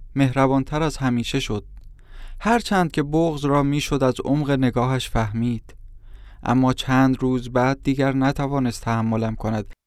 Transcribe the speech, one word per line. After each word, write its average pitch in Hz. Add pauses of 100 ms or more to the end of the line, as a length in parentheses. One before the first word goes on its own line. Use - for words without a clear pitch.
(140)
مهربانتر 135
از 156
همیشه 123
شد. 104 (760)
هرچند 208
که 156
بغض 151
را 143
می‌شد 143
از 127 (100)
عمق 143
نگاهش 131
فهمید. 113 (680)
اما 127
چند 131
روز 127
بعد 131
دیگر 135
نتوانست 135
تحملم 113
کند، 110 (140)